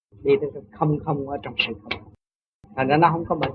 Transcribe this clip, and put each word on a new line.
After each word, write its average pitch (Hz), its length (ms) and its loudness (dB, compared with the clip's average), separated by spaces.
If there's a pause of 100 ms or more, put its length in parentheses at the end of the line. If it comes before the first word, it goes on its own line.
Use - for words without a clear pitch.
(220)
Đi 139 180 4
tới 143 100 -4 (200)
không 151 340 0
không 143 240 -4
ở 139 140 -6
trong 120 140 -10
sự - 160 -2 (100)
không. - 200 -10 (720)
Thành 131 120 0
ra 143 80 4
nó 165 160 6
không 170 160 -4
có 175 60 -2
mở 143 200 -2